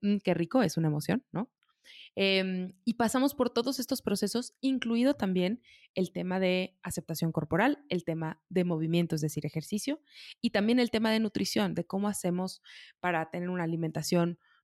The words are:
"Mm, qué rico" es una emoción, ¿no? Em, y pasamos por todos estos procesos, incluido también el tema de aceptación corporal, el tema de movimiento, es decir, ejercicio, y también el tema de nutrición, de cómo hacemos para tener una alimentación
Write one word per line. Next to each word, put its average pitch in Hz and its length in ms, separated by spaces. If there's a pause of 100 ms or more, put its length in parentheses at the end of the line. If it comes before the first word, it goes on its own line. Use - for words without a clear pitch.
"Mm, 202 160
qué 180 160
rico" 170 280
es 175 140
una 160 120
emoción, 151 440
¿no? 208 180 (640)
Em, 190 600 (100)
y 233 100
pasamos 254 400
por 240 160
todos 247 280
estos 247 240
procesos, 208 580
incluido 254 540
también 185 480 (320)
el 180 180
tema 180 280
de 185 420
aceptación 165 500
corporal, 170 560
el 180 160
tema 160 440
de 180 160
movimiento, 165 500
es 156 60
decir, 151 260
ejercicio, 214 540 (400)
y 233 100
también 220 280
el 240 120
tema 220 200
de 220 100
nutrición, 202 540
de 170 120
cómo 202 220
hacemos 185 540 (380)
para 165 300
tener 180 180
una 180 160
alimentación 165 720 (260)